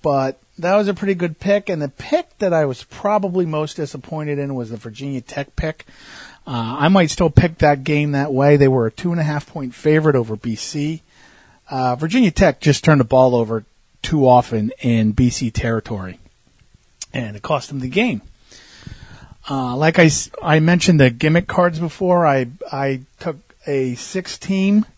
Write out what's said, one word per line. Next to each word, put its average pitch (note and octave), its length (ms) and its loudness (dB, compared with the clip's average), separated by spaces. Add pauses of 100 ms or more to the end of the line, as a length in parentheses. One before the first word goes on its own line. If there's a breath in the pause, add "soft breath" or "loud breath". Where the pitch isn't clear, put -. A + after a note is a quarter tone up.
But C3+ 360 -2 (200)
that F3+ 180 0
was G#3 100 2
a G3 80 -2
pretty G3 200 -2
good E3+ 260 -6
pick, G3+ 280 0
and D#3+ 140 -4
the C#3 60 -6
pick - 500 -6
that F#3+ 140 0
I D#3 140 2
was C3 180 -8
probably F#3+ 600 -2
most D#3 300 -6
disappointed D3 600 -8
in C#3 160 -6
was A#2+ 160 -8
the A#2 60 -10
Virginia B2 440 -10
Tech - 360 -10
pick. - 300 -6 (600 loud breath)
Uh, A#2 320 -6
I D3+ 100 2
might F#3 220 4
still E3 200 0
pick E3 280 4
that D3 240 2
game D3 300 0
that C#3+ 200 -2
way. C#3+ 240 4
They C#3 120 6
were B2+ 180 2
a A2 60 -4
two F3 200 -6
and E3+ 80 -2
a D3+ 40 -2
half D3 240 -4
point C3 260 -12
favorite D#3 400 2
over A2+ 220 -2
B A2+ 180 -6
C. D3+ 480 -8 (680 soft breath)
Uh, B2+ 280 -2
Virginia E3+ 340 2
Tech E3 300 2
just - 240 2
turned D3 160 6
the B2 40 4
ball B2+ 300 4
over A2+ 300 -2 (380)
too C#3+ 260 2
often A#2+ 420 4 (100)
in A2+ 300 2
B B2 200 2
C A#2+ 200 -6
territory, G#2+ 680 -6 (920)
and A2 220 -8
it G2+ 80 -16
cost - 280 -4
them C#3 100 -8
the B2+ 80 -6
game. F3 340 -2 (1300 loud breath)
Uh, C3 280 -6
like D#3 240 2
I E3 60 8
s-, - 240 0 (120)
I D#3+ 160 2
mentioned E3 400 4
the C3 100 8
gimmick D#3 380 0
cards F3 320 0
before. F3 480 0
I, C3+ 220 0 (240)
I C#3 300 -4 (180)
took D#3 160 -8 (280)
a C3 300 -2
six-team F#3+ 880 -2 (140)